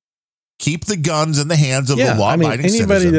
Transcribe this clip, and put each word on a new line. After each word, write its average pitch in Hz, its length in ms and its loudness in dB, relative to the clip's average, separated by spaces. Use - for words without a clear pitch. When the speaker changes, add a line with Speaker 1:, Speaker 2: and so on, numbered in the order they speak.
Speaker 1:
keep 156 260 -4
the 208 120 -4
guns 156 420 0
in 147 100 -2
the 165 80 0
hands 135 340 0
of 143 80 0
Speaker 2:
Yeah, 240 160 0
Speaker 1:
the 107 80 0
Speaker 2:
I 120 140 2
mean, 160 120 2
Speaker 1:
law-abiding 135 180 -2
Speaker 2:
anybody 202 400 2
Speaker 1:
citizen. 170 120 2